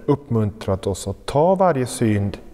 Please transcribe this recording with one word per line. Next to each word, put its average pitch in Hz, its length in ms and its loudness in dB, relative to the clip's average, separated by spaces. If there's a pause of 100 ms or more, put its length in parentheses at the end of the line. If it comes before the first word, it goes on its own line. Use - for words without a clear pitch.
uppmuntrat 107 840 -2
oss 98 200 -4
att - 180 -8
ta 170 300 2
varje 165 300 2
synd 104 520 0 (160)